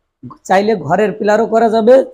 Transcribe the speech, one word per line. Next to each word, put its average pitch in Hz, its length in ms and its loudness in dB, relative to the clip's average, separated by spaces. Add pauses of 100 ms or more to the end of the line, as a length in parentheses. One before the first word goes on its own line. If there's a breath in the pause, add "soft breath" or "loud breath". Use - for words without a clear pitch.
(440)
চাইলে 202 320 0
ঘরের 185 380 -2
পিলারও 208 320 -2
করা 220 240 0
যাবে, 226 440 2